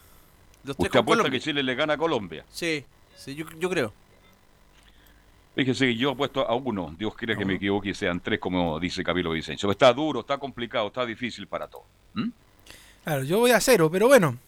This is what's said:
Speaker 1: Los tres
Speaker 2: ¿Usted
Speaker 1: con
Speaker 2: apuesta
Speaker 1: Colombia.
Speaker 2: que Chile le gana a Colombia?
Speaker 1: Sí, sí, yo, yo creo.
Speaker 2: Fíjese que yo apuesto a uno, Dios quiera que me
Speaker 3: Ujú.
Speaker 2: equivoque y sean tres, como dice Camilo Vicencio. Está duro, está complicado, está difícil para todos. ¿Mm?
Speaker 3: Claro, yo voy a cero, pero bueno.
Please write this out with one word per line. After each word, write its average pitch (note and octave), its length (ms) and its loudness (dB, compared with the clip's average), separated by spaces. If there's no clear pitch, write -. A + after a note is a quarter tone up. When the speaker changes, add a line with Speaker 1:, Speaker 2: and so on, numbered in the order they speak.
Speaker 1:
Los C3+ 120 -8
tres G3 120 0
Speaker 2:
¿Usted - 20 -12
Speaker 1:
con - 120 4
Speaker 2:
apuesta E4 200 4
Speaker 1:
Colombia. C3+ 180 -2
Speaker 2:
que - 40 -8
Chile D3 180 -2
le B2+ 140 -2
gana D3+ 180 0
a D3 40 -2
Colombia? A2 520 -4
Speaker 1:
Sí, D#3 340 -6
sí, - 200 -16
yo, D#3 100 -10
yo F3+ 100 -2
creo. C#3 240 -2
Speaker 2:
Fíjese B2+ 320 0
que A#2+ 80 0
yo C3 160 0
apuesto C3+ 360 -2
a A#2 60 0
uno, G#2 460 -4
Dios G#2 160 -4
quiera A2+ 200 -4
que G2+ 80 -2
me F#2+ 100 -2
Speaker 3:
Ujú. F2+ 40 0
Speaker 2:
equivoque G2 320 -2
y F#2 60 -2
sean F2+ 240 -2
tres, G#2 200 -4
como F2 400 0
dice F2+ 240 -4
Camilo E2+ 280 -2
Vicencio. D#2+ 400 -4
Está B2 200 6
duro, C#3 280 -2
está C#3 180 -4
complicado, A#2+ 500 -6
está B2+ 160 -6
difícil G#2+ 440 -8
para D#2+ 200 -8
todos. - 180 -20
¿Mm? E3 140 -4
Speaker 3:
Claro, C#3+ 200 -4
yo E3 160 0
voy A#3+ 120 4
a A3 80 6
cero, F3+ 320 6
pero G3 160 4
bueno. F#3 300 6